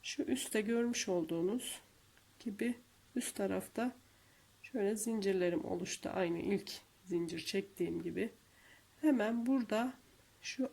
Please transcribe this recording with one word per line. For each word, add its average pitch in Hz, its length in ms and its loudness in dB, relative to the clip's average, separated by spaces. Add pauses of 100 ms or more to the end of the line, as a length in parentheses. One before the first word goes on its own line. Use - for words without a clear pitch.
Şu - 200 -6
üstte - 400 0
görmüş 233 480 0
olduğunuz 175 720 0 (580)
gibi 233 360 -2 (400)
üst - 200 -2
tarafta 196 600 -2 (680)
şöyle 214 340 0
zincirlerim 190 680 2
oluştu. - 480 -4
Aynı 170 260 2
ilk 196 320 0 (320)
zincir 170 360 -2
çektiğim 170 640 -2
gibi. 175 300 -2 (680)
Hemen 233 440 4
burada 247 480 2 (480)
şu - 320 -4